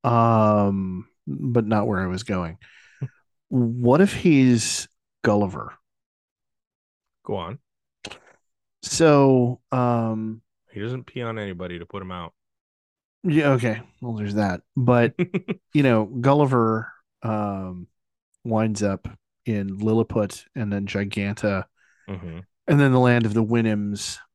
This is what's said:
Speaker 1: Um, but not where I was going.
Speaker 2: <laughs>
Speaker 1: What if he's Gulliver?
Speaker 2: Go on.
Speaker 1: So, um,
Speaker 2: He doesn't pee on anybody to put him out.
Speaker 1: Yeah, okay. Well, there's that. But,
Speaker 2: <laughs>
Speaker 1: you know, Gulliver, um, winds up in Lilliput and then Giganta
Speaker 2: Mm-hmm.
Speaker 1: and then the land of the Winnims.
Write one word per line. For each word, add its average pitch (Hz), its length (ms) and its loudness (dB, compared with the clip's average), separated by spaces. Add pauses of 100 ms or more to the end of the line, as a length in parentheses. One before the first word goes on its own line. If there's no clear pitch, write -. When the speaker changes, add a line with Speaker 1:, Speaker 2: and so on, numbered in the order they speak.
Speaker 1:
Um, 107 1040 2 (200)
but 131 380 -2
not 107 220 0
where 98 120 -2
I 92 80 -4
was 90 160 -6
going. 90 340 -6 (440)
Speaker 2:
<laughs> 139 60 -10 (440)
Speaker 1:
What 123 480 2
if 196 140 4
he's 131 720 2 (360)
Gulliver? 104 500 -2 (1500)
Speaker 2:
Go 104 120 -6
on. 92 200 -10 (1300)
Speaker 1:
So, 135 760 4 (120)
um, 113 680 -2 (300)
Speaker 2:
He 101 80 -12
doesn't 120 280 -8
pee 123 160 -12
on 113 160 -8
anybody 90 400 -10
to 82 80 -16
put 95 160 -12
him 92 80 -12
out. 87 220 -12 (920)
Speaker 1:
Yeah, 147 300 2
okay. 113 280 -2 (200)
Well, 120 120 -8
there's 104 220 -6
that. 101 260 0 (160)
But, 120 380 4 (280)
Speaker 2:
<laughs> - 300 -12
Speaker 1:
you 147 80 2
know, 113 240 4
Gulliver, 123 880 0 (320)
um, 98 640 -6 (560)
winds 110 400 0
up 98 240 -2 (400)
in 98 320 -4
Lilliput 110 680 -2 (100)
and 107 160 -4
then 101 140 -4
Giganta 101 800 -4 (440)
Speaker 2:
Mm-hmm. 87 320 -12 (280)
Speaker 1:
and 147 120 4
then 139 120 4
the 127 80 4
land 120 260 4
of 104 80 -2
the 113 100 2
Winnims. 107 760 -2 (160)